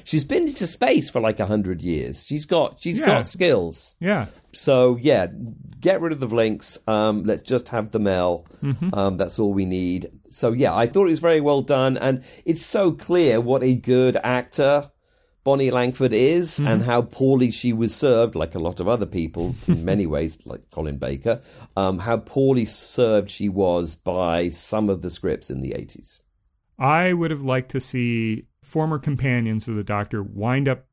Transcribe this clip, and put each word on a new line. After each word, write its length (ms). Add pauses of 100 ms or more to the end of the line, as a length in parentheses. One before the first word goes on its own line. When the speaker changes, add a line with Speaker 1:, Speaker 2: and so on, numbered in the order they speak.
Speaker 1:
She's 220
been 220
into 180
space 420
for, 140
like, 180
a 60
hundred 380
years. 420
She's 200
got, 360
she's 180
Speaker 2:
Yeah. 60
Speaker 1:
got 220
skills. 720
Speaker 2:
Yeah. 260 (280)
Speaker 1:
So, 460
yeah, 280 (520)
get 220
rid 100
of 80
the 80
Vlinks. 520 (100)
Um, 360
let's 180
just 260
have 220
the 80
Mel. 480 (160)
Speaker 2:
Mm-hmm. 280
Speaker 1:
Um, 260
that's 200
all 160
we 120
need. 440 (220)
So, 200
yeah, 240
I 120
thought 180
it 60
was 80
very 220
well 200
done. 360
And 260 (200)
it's 220
so 260
clear 480
what 220
a 140
good 480
actor 640 (560)
Bonnie 260
Langford 420
is 380
Speaker 2:
Mm-hmm. 160
Speaker 1:
and 160
how 180
poorly 500
she 220
was 200
served, 400
like 220
a 40
lot 200
of 80
other 180
people 560
Speaker 2:
<laughs> 60
Speaker 1:
in 160
many 220
ways, 400
like 160 (100)
Colin 260
Baker, 440 (340)
um, 240
how 160
poorly 480
served 640
she 200
was 480
by 500
some 420
of 120
the 80
scripts 420
in 80
the 140
eighties. 480 (580)
Speaker 2:
I 320
would 200
have 120
liked 280
to 100
see 640 (180)
former 360
companions 680
of 80
the 80
Doctor 400
wind 460
up 240